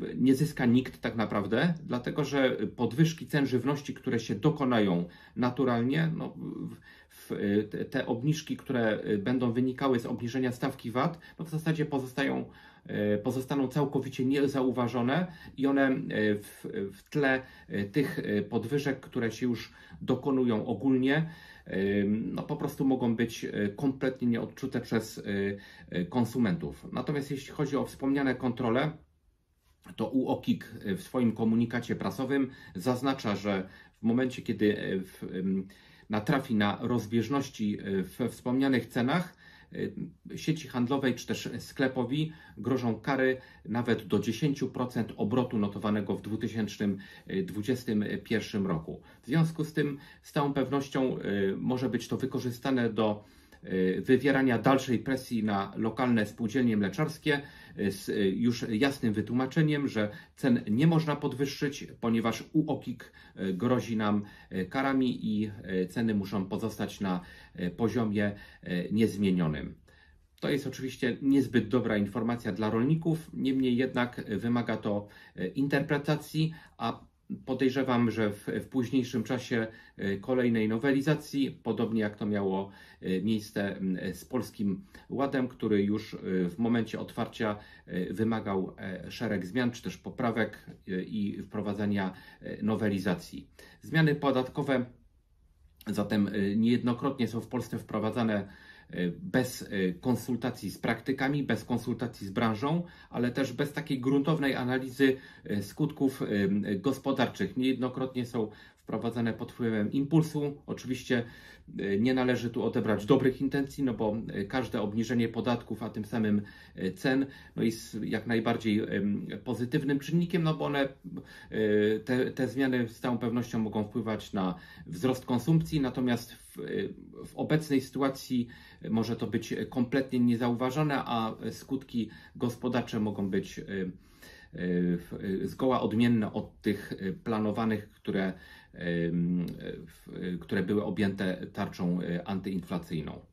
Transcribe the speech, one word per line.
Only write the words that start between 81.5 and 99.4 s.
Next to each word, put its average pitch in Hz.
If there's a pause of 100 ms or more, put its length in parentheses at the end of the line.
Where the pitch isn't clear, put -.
podobnie 113
jak 104
to 113
miało, 98 (300)
e, 92
miejsce, 104
m, 95 (160)
z -
Polskim 104 (240)
Ładem, 131
który 107
już, 104
e, - (320)
w 85
momencie 113
otwarcia, 107 (280)
e, 90
wymagał, 101
e, 92
szereg 104
zmian 117
czy -
też 92
poprawek, 110 (220)
e, 92
i 101
wprowadzenia, 101 (280)
e, -
nowelizacji. 101 (340)
Zmiany 147
podatkowe 131 (1000)
zatem, 104
e, 101
niejednokrotnie 120
są 113
w -
Polsce 113
wprowadzane, 107 (420)
e, 90
bez, 95